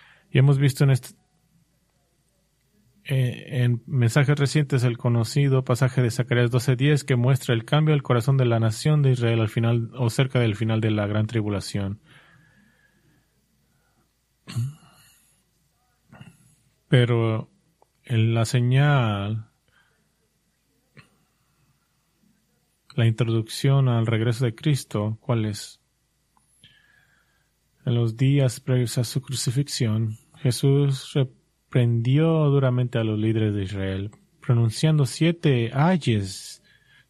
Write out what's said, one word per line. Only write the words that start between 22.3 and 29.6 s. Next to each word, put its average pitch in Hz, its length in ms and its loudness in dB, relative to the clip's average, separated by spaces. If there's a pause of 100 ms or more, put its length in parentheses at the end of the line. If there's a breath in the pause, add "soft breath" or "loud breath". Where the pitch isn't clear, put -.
la 117 120 2
introducción 117 840 0
al 117 180 0
regreso 113 380 -2
de 113 100 -2
Cristo, 110 640 -4
¿cuál 113 260 -2
es? - 340 -10 (2000 soft breath)
En 123 100 -2
los 117 220 0
días 135 440 2
previos 123 380 -2
a 120 60 0
su 135 160 -6
crucifixión, 113 960 -4 (200)